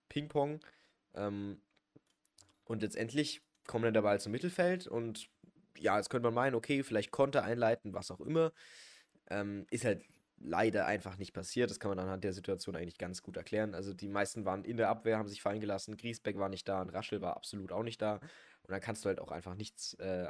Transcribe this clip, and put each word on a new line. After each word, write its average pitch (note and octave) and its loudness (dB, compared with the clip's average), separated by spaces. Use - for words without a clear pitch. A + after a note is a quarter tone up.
Ping-Pong. D3 0
Ähm, G2+ -4
und A2+ -2
letztendlich A#2 -2
kommt A#2 0
dann A2+ 4
der A2 6
Ball G#2 6
zum G2+ -6
Mittelfeld F3+ 0
und A#2 -4
ja, G2 4
jetzt G2+ 0
könnte A#2+ 2
man A2+ 4
meinen, B2 4
okay, C#3 2
vielleicht G#2+ 0
Konter C#3 4
einleiten, A2+ 2
was - -4
auch - -10
immer. D#3+ 4
Ähm, G2+ -4
ist A#2+ -2
halt G2+ 2
leider F#2 4
einfach F#2 -2
nicht G2 -8
passiert. A#2 0
Das G#2+ -8
kann G#2 -2
man F#2+ -2
anhand F#2+ -4
der G2 0
Situation F#2 -4
eigentlich E2+ -6
ganz F2+ -6
gut F2+ -10
erklären. G#2 -2
Also F#2+ -6
die F#2+ -10
meisten G2+ 0
waren F#2+ -2
in A#2+ -4
der A2 4
Abwehr, A2 2
haben G#2 -2
sich G2+ -10
fallen G#2 0
gelassen. G#2 -4
Griesbeck A2 -4
war G2 2
nicht F#2+ -8
da, F#2+ 0
ein F#2 -4
Raschel F#2+ -4
war F2 -2
absolut F#2+ -8
auch G2+ 0
nicht A2+ -4
da. G#2+ 2
Und - -14
dann F#2+ -2
kannst A2 -4
du G2+ 2
halt F#2+ 2
auch D#2 -8
einfach F2+ -6
nichts, - -8
äh, F#2 -2